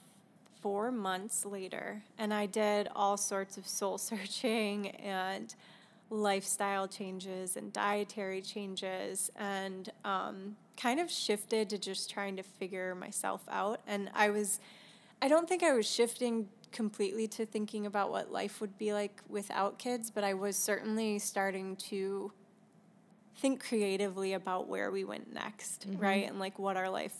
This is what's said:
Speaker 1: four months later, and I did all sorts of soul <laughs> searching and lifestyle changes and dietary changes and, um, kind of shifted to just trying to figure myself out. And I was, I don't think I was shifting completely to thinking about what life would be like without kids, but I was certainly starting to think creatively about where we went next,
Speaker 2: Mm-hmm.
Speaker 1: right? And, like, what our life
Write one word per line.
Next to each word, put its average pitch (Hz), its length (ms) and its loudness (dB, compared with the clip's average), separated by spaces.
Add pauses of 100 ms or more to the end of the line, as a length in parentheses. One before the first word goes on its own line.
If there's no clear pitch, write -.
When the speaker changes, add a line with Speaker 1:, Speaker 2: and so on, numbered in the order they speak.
(600)
Speaker 1:
four 208 300 0
months 196 540 -2
later, 202 580 -6 (140)
and 214 160 0
I 208 140 4
did 208 480 4
all 202 220 4
sorts 196 400 -2
of 190 100 -10
soul 196 300 0
<laughs> - 140 -4
searching 208 800 0
and 190 640 -4 (560)
lifestyle 196 760 2
changes 185 680 -6
and 202 160 -6
dietary 208 680 0
changes 190 960 -4
and, 190 540 -4 (140)
um, 196 540 -2 (200)
kind 262 220 4
of 349 120 0
shifted 214 580 2
to 214 80 0
just 190 320 -4
trying 196 280 -4
to 190 60 -6
figure 185 520 -6
myself 190 540 -4
out. 196 360 0
And 202 280 -2
I 208 160 6
was, 208 300 2 (640)
I 277 60 4
don't 320 220 8
think 359 120 4
I 320 120 8
was 220 160 6
shifting 233 580 2 (240)
completely 214 580 0
to 226 160 -4
thinking 214 400 -2
about 202 260 0
what - 200 -2
life 190 300 -4
would 196 160 -6
be 208 160 0
like 208 340 -2
without 202 500 -2
kids, 240 320 -2
but 214 140 -2
I 196 120 2
was 196 200 0
certainly 214 640 2
starting 190 580 -2
to 196 540 -4 (1040)
think 269 280 2
creatively 190 720 2
about 185 340 0
where 196 220 0
we 190 140 0
went - 300 -6
next, - 560 -6
Speaker 2:
Mm-hmm. 190 120 -4
Speaker 1:
right? 196 280 4
And, 196 100 -6
like, 190 200 -4
what 196 180 0
our 185 120 0
life - 300 -4